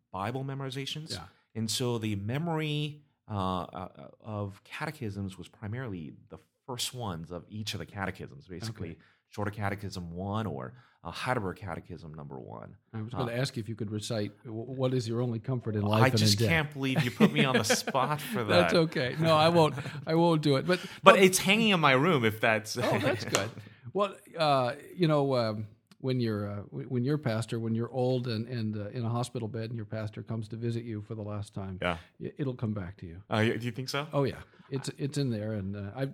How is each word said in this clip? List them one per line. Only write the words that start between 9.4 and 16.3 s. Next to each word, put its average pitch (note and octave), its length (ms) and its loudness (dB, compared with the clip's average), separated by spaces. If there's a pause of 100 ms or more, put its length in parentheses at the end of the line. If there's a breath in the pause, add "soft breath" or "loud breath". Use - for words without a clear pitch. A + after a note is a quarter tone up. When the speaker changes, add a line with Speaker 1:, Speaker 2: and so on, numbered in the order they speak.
Speaker 1:
Catechism G2 600 -6
one G2 340 -4
or, C2 280 -6 (300 loud breath)
uh, E2+ 80 -10
Heidelberg G2+ 460 -2
Catechism D#2+ 560 -10
number C#2+ 260 -12
one. A1 360 -14 (180)
Speaker 2:
I A2+ 80 -6
was G#2+ 120 -10
gonna A#2 180 -4
Speaker 1:
Uh, A#2 40 -4
Speaker 2:
ask C3 220 -2
you A#2+ 40 -6
if G2+ 60 -8
you A2+ 80 -8
could G#2+ 160 -6
recite, G#2+ 400 -4 (140)
w-, A2+ 180 -10
"What C3 300 -2
is A#2+ 140 0
your A#2 140 0
only A#2 180 0
comfort A#2 360 -2
in G#2 80 2
Speaker 1:
I G2+ 40 2
Speaker 2:
life A2 180 6
and B2+ 80 6
in A#2 60 6
Speaker 1:
just G#2 200 6